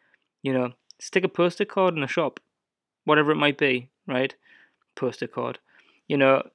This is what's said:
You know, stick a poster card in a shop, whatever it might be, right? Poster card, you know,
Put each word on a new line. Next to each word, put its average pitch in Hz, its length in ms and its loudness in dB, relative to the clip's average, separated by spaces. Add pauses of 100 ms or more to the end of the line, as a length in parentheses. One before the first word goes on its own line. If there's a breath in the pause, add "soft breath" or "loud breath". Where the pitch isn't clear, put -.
(420)
You 139 120 -2
know, 123 180 -2 (260)
stick - 260 -2
a 185 40 -4
poster 175 360 -2
card 185 320 0
in 151 60 -4
a 135 60 -4
shop, 160 320 -4 (640)
whatever 151 280 4
it - 40 2
might 147 220 0
be, 127 320 -2 (160)
right? 135 280 -2 (600 soft breath)
Poster 127 320 -6
card, 123 320 -8 (500 soft breath)
you 151 80 0
know, 135 380 4